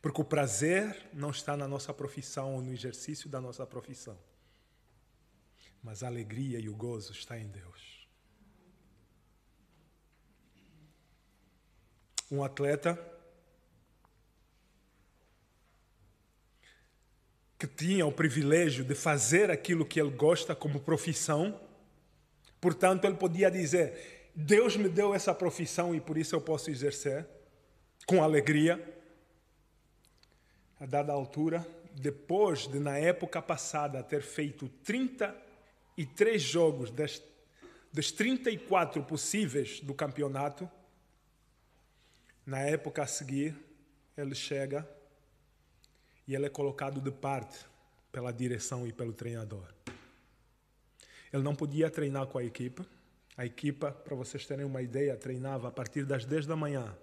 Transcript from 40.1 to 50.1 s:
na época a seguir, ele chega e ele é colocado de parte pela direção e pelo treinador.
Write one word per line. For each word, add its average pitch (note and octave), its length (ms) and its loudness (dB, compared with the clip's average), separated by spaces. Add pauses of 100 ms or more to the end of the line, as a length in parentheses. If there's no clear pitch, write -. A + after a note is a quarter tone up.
na C3+ 160 -4
época D3+ 420 0
a C3+ 40 0
seguir, C#3 500 -2 (580)
ele C#3+ 200 -6
chega C#3 520 -4 (1400)
e C3+ 60 -2
ele C#3 100 0
é C#3+ 60 -2
colocado C#3 500 -4
de C3+ 100 -4
parte C3+ 480 -4 (540)
pela B2 180 -6
direção B2 560 -4
e A2+ 60 -8
pelo A#2 220 -6
treinador. A2 580 -10 (1600)